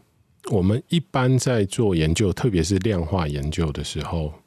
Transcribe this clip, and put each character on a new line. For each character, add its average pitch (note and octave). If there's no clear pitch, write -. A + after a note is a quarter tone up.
我 G2
们 G2+
一 F3
般 C3
在 A#2+
做 G2+
研 D#2+
究， F#2
特 B2
别 F2
是 F#2+
量 F#2
化 E2
研 D2
究 D#2+
的 D2
时 -
候， D#2